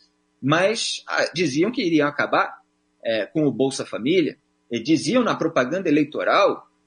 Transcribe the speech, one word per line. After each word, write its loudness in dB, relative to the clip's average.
Mas, 0
ah, 0
diziam 0
que -4
iriam 2
acabar, -2
é, 0
com 0
o 4
Bolsa -2
Família, -2
e -4
diziam 2
na 0
propaganda -2
eleitoral, 0